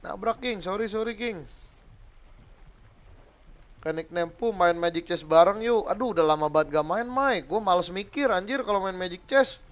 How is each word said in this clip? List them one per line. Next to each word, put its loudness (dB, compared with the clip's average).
Nabrak, -4
King. -6
Sorry, -4
sorry, -6
King. -6
Ke -6
nickname -4
Pu, -4
main 4
Magic -4
Chess -4
bareng 6
yuk. 0
Aduh, -2
udah 2
lama 2
banget 2
gak 2
main, -4
Mike. -2
Gua -2
males 2
mikir, -4
anjir, -2
kalau -2
main -4
Magic -8
Chess. 2